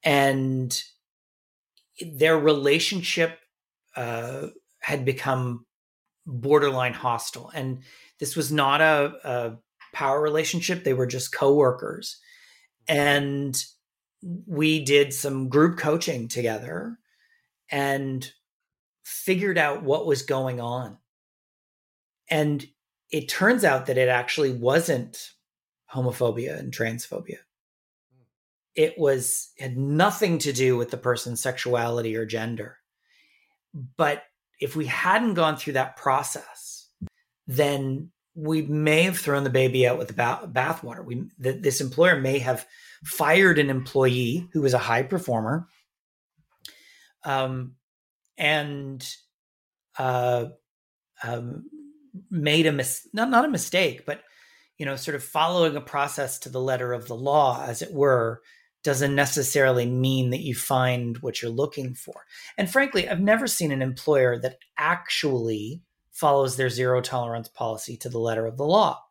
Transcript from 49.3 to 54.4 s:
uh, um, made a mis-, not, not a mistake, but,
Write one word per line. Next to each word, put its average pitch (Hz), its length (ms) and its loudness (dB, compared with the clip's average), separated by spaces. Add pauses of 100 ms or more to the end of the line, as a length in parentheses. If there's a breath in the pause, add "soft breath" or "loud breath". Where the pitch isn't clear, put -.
uh, 123 480 0 (760)
um, 120 460 -8 (600)
made 156 360 2
a 156 60 4
mis-, 139 420 -4
not, 226 160 0
not 254 160 4
a 311 40 0
mistake, 180 560 -2
but, 147 160 -6 (560 soft breath)